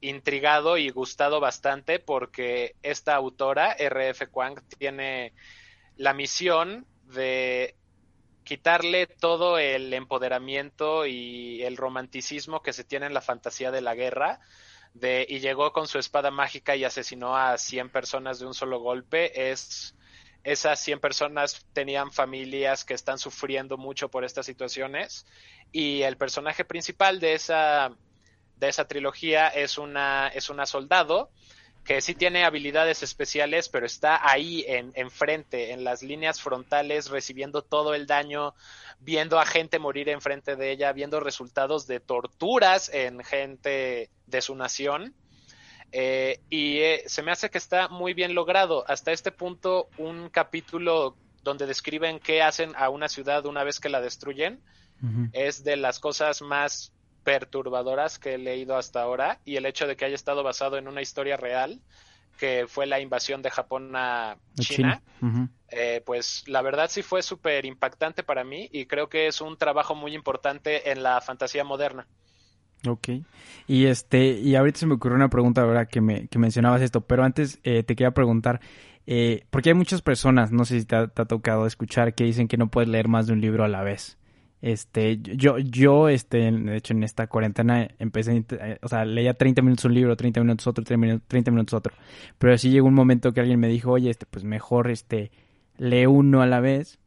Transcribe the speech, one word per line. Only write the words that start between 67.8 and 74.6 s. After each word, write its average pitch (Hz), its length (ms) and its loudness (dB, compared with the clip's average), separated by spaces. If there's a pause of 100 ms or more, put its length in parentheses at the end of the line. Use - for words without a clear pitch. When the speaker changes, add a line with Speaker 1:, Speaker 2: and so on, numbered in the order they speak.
Speaker 1:
para 135 200 -2
mí, 147 280 -12
y 135 160 -8
creo 147 220 -2
que 156 180 0
es 156 140 -4
un 156 160 -12
trabajo 151 380 0
muy 151 200 -10
importante 143 720 -4
en 131 140 -4
la 127 180 2
fantasía 131 420 -6
moderna. 139 440 -6 (800)
Speaker 2:
Ok. 117 220 -4 (580)
Y 131 180 6
este, 131 460 4
y 131 240 2
ahorita 139 240 4